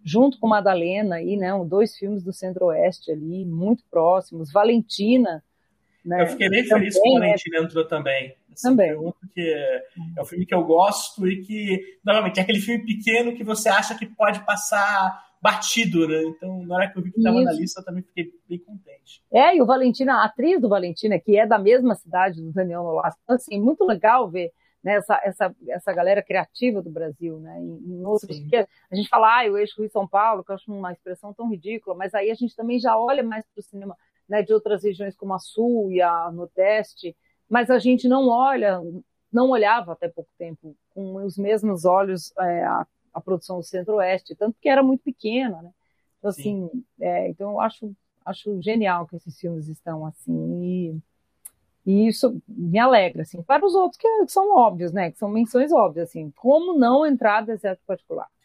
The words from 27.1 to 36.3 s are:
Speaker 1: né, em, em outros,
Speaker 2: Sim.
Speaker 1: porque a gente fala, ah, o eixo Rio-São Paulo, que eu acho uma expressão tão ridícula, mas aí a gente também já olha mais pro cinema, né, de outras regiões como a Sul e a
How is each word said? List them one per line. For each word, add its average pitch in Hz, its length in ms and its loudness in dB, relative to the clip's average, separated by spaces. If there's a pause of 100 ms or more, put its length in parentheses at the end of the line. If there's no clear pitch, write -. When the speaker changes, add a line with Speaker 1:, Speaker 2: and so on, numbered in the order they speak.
Speaker 1:
né, 160 200 -18
em, 170 340 -12
em 180 120 -10
outros, 208 300 -4
Speaker 2:
Sim. 147 80 -14
Speaker 1:
porque 196 240 0 (240)
a 185 40 -6
gente 202 140 -2
fala, 226 320 4
ah, 220 80 0
o 196 80 -2
eixo 208 240 -4
Rio-São 208 260 -4
Paulo, 202 360 0
que - 80 -12
eu 196 40 -8
acho 196 160 -14
uma 190 200 -10
expressão 185 420 -14
tão 233 160 -8
ridícula, 196 460 -8
mas 185 180 -8
aí 208 160 0
a 226 60 -2
gente 233 200 -6
também 233 240 -2
já 226 180 2
olha 247 260 0
mais 220 300 -8
pro 208 100 -16
cinema, 196 320 -16 (340)
né, 208 140 0
de 214 100 0
outras 214 300 0
regiões 196 320 -4
como 196 180 -8
a 185 60 -4
Sul 226 520 -2
e 180 100 2
a 170 300 0